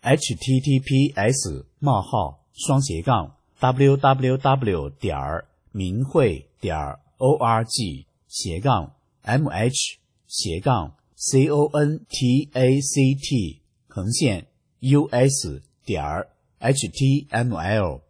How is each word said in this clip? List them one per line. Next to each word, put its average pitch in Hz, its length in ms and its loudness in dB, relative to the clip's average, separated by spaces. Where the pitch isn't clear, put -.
：H - 340 0
T 131 260 0
T 135 200 2
P 135 340 2
S: 101 520 -2
冒 127 240 0
号 82 500 -4
双 139 300 0
斜 87 180 -4
杠 90 360 -2
W 139 380 4
W 135 400 2
W 113 540 0
点 73 280 -6
明 98 320 -4
慧 117 460 0
点 85 160 -4
O 135 180 4
R 117 280 2
G 90 420 -6
斜 85 320 -6
杠 107 340 0
M 131 260 0
H 110 500 -2
斜 85 340 -6
杠 107 360 -2
C 135 340 2
O 147 180 2
N 147 420 -2
T 131 440 0
A 131 280 2
C 139 340 2
T 110 480 -4
横 101 260 -6
线 123 360 -2
U 139 260 4
S 123 560 0
点 87 180 -4
H 139 300 -2
T 135 420 0
M 120 240 -2
L 85 560 -2